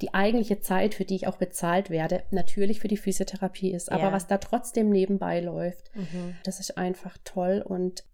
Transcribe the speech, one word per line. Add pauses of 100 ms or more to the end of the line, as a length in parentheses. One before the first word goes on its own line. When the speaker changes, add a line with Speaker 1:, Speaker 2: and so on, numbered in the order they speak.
Speaker 1:
die
eigentliche
Zeit,
für
die
ich
auch
bezahlt
werde,
natürlich
für
die
Physiotherapie
ist.
Aber
Speaker 2:
Ja.
Speaker 1:
was
da
trotzdem
nebenbei
läuft,
Speaker 2:
Mhm. (100)
Speaker 1:
das
ist
einfach
toll.
Und